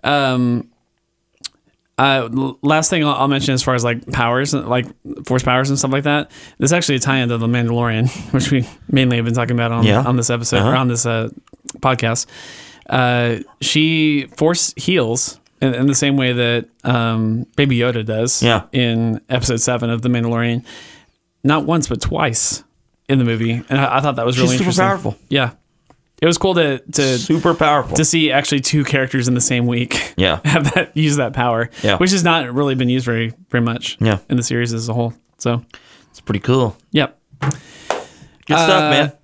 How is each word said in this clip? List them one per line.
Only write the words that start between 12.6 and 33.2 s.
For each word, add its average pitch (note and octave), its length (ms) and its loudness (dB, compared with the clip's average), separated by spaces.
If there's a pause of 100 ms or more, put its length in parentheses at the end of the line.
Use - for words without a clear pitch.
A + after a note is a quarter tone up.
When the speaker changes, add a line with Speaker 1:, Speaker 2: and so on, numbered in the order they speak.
Speaker 1:
Uh, B2 480 0 (240)
she D#3 680 2 (100)
force E3 400 0
heals B2 640 -2 (220)
in, C3+ 140 0
in B2+ 120 0
the C#3+ 80 2
same C#3 220 0
way B2+ 160 0
that, A#2+ 360 0 (160)
um, A2+ 600 0 (120)
Baby C3+ 220 2
Yoda A#2 260 0
does A2+ 380 -2
Speaker 2:
Yeah. A#2 300 2
Speaker 1:
in A#2 560 0
episode B2 320 -2
seven A#2 300 -2
of A#2 120 -2
The B2 60 0
Mandalorian. A#2 560 -2 (800)
Not C#3+ 200 2
once, C#3+ 240 0
but B2 120 -4
twice - 640 -2 (440)
in C3+ 100 2
the B2+ 60 2
movie. A2+ 280 0 (160)
And C3+ 100 0
I, C3+ 200 0
I - 20 2
thought C#3+ 160 0
that A#2 100 -2
was B2 100 0
Speaker 2:
She's C3 80 2
Speaker 1:
really B2+ 120 4
Speaker 2:
super D#3 140 0
Speaker 1:
interesting. F#3 160 2
Speaker 2:
powerful. F3 300 -2 (120)
Speaker 1:
Yeah. C3 220 0 (680)
It D#3 60 2
was E3+ 100 4
cool F#3+ 200 0
to, C#3+ 240 0
to C3+ 380 0
Speaker 2:
Super E3 360 2
powerful. D3 420 0
Speaker 1:
to D#3 80 4
see D#3 260 2
actually C#3 300 0
two D3 240 0
characters C3 420 0
in B2 60 2
the B2 80 2
same A#2+ 260 0
week A#2+ 520 -4
Speaker 2:
Yeah. F2+ 220 0
Speaker 1:
<laughs> - 40 -20
have C#3+ 300 2
that, - 200 -2
use D3+ 220 2
that B2 160 -2
power, A#2 380 0 (120)
Speaker 2:
Yeah. G2+ 140 2
Speaker 1:
which F#3 140 2
has F#3+ 120 2
not D#3+ 300 2
really C#3 220 0
been B2+ 160 0
used B2+ 160 0
very, A2+ 260 -2 (160)